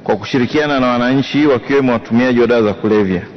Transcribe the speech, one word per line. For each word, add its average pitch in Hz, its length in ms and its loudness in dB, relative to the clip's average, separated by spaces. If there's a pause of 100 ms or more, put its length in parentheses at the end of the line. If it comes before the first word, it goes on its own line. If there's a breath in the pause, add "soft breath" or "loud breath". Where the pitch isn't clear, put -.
kwa 113 120 0
kushirikiana 139 640 -2
na 127 80 0
wananchi, 127 600 0
wakiwemo 135 460 0
watumiaji 120 480 0
wa 117 60 4
dawa 117 160 2
za 104 100 0
kulevya. 101 480 0 (160)